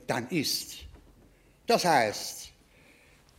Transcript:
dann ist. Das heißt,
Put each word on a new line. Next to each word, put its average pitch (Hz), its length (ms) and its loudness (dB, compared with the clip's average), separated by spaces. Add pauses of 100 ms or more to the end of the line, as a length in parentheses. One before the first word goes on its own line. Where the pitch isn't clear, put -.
dann 127 220 -2
ist. - 500 -4 (880)
Das 220 180 4
heißt, 123 680 0 (880)